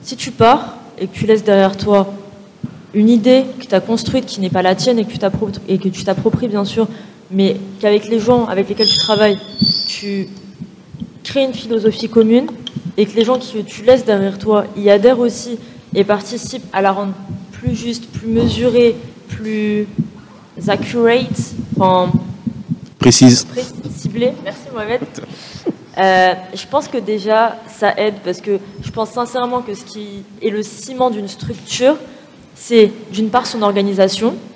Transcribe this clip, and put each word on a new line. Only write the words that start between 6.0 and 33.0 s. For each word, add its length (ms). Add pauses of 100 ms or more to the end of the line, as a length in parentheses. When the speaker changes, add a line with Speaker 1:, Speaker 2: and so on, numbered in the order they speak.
Speaker 1:
t'appropries, 440
bien 160
sûr, 240 (440)
mais 260 (220)
qu'avec 280
les 120
gens 260
avec 240
lesquels 180
tu 120
travailles, 400 (480)
tu 400 (960)
crées 200
une 100
philosophie 540
commune 400 (500)
et 80
que 100
les 80
gens 160
que 220
tu 220
laisses 220
derrière 320
toi 280 (120)
y 120
adhèrent 300
aussi 380 (380)
et 80
participent 720
à 80
la 100
rendre 220 (380)
plus 240
juste, 320
plus 200
mesurée, 680 (340)
plus 580 (800)
accurate, 880 (200)
enfin, 360 (880)
Speaker 2:
Précise. 460
Speaker 1:
précis, 280 (220)
ciblée. 380 (100)
Merci, 280
Mohamed. 300 (960)
Euh, 360 (200)
je 140
pense 200
que 100
déjà, 600 (100)
ça 300
aide 260
parce 180
que 180 (220)
je 100
pense 200
sincèrement 500
que 120
ce 120
qui 380 (180)
est 80
le 120
ciment 480
d'une 180
structure, 680 (600)
c'est 360 (200)